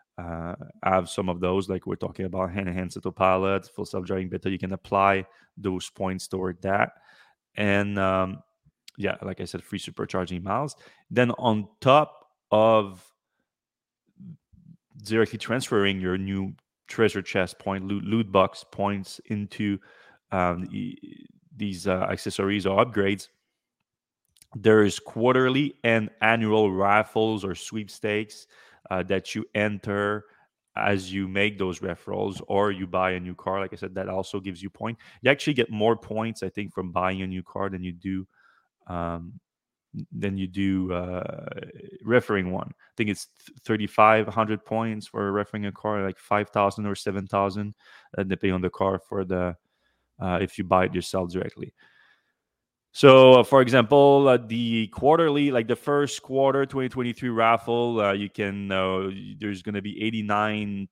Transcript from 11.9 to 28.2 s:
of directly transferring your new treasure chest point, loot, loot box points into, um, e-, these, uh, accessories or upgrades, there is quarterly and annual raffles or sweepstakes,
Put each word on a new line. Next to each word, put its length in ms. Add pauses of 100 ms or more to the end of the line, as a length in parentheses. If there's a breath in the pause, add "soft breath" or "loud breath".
of 520 (2000)
directly 360
transferring 640
your 160
new 380 (320)
treasure 360
chest 360
point, 280
loot, 180
loot 260
box 400
points 560
into, 540 (500 soft breath)
um, 420
e-, 540 (300)
these, 320
uh, 200
accessories 580
or 180
upgrades, 440 (1300)
there 280
is 160
quarterly 800
and 260 (120)
annual 500
raffles 760
or 120
sweepstakes, 920 (440 soft breath)